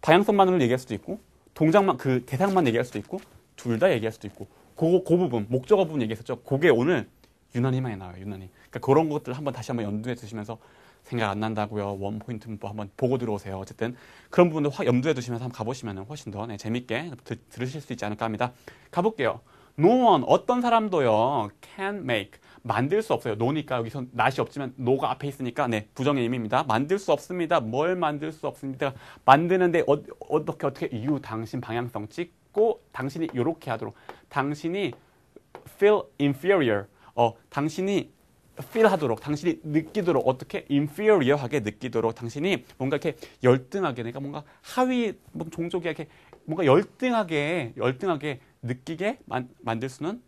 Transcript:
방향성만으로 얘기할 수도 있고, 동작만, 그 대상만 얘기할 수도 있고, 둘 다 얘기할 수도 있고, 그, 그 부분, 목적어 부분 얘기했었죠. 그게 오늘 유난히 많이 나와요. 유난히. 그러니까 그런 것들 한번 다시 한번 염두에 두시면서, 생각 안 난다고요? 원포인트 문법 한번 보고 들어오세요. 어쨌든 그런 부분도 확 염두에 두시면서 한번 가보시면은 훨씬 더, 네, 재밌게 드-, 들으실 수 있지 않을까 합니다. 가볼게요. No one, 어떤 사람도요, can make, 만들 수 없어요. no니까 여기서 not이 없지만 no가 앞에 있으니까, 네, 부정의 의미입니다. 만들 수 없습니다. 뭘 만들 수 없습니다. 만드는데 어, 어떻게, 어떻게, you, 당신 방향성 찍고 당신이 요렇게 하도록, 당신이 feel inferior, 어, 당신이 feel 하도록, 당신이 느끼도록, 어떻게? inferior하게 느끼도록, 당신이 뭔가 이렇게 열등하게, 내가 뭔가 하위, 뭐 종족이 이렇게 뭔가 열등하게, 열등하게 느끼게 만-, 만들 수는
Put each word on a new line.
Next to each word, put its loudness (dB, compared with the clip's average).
방향성만으로 6
얘기할 4
수도 -6
있고, -8
동작만, 4
그 0
대상만 2
얘기할 2
수도 -8
있고, -10
둘 -2
다 4
얘기할 -2
수도 -16
있고, -14
그, 2
그 2
부분, 0
목적어 2
부분 -2
얘기했었죠. -6
그게 2
오늘 4
유난히 0
많이 -6
나와요. -14
유난히. -12
그러니까 -10
그런 4
것들 -6
한번 -6
다시 -12
한번 -4
염두에 -6
두시면서, -12
생각 -2
안 -4
난다고요? -4
원포인트 -8
문법 -10
한번 -10
보고 0
들어오세요. -4
어쨌든 -8
그런 6
부분도 0
확 -4
염두에 4
두시면서 -6
한번 -8
가보시면은 -8
훨씬 -14
더, -8
네, -10
재밌게 -6
드-, -8
들으실 -8
수 -12
있지 -10
않을까 -4
합니다. -4
가볼게요. -2
No 4
one, 6
어떤 2
사람도요, 2
can -8
make, -4
만들 0
수 0
없어요. -2
no니까 -2
여기서 -6
not이 2
없지만 -6
no가 2
앞에 -6
있으니까, -4
네, -2
부정의 0
의미입니다. 0
만들 0
수 0
없습니다. 0
뭘 -2
만들 -4
수 -10
없습니다. -6
만드는데 6
어, 2
어떻게, -2
어떻게, -4
you, -2
당신 -8
방향성 -6
찍고 -2
당신이 -6
요렇게 -2
하도록, -6
당신이 -4
feel 6
inferior, 2
어, 2
당신이 -2
feel 4
하도록, 0
당신이 -4
느끼도록, 0
어떻게? -2
inferior하게 2
느끼도록, -2
당신이 -4
뭔가 -2
이렇게 -4
열등하게, 2
내가 -10
뭔가 -10
하위, 0
뭐 -8
종족이 -6
이렇게 -6
뭔가 -2
열등하게, 2
열등하게 -4
느끼게 -6
만-, -6
만들 -4
수는 -8